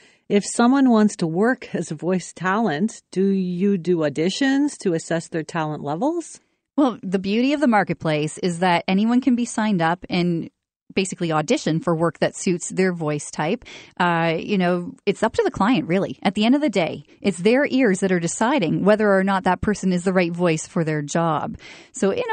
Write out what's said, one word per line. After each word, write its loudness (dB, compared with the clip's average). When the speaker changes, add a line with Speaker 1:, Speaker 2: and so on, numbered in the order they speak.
Speaker 1:
If 2
someone 4
wants 4
to -2
work -2
as -6
a -8
voice -4
talent, -2
do 0
you 0
do 0
auditions 0
to -2
assess -4
their -4
talent -6
levels? -4
Speaker 2:
Well, 2
the -2
beauty 0
of 0
the 4
marketplace 0
is -2
that 2
anyone 2
can 2
be 0
signed 0
up 0
and -2
basically -2
audition 0
for 0
work 0
that -2
suits -2
their 0
voice -4
type. -4
Uh, 2
you -2
know, 0
it's 0
up 2
to 2
the 0
client, 0
really. -2
At 0
the 0
end 4
of 2
the 0
day, -2
it's -2
their 2
ears 2
that 0
are 2
deciding 0
whether 4
or 4
not 0
that 0
person -2
is 0
the 0
right 2
voice 0
for -2
their -2
job. -2
So 0
in -2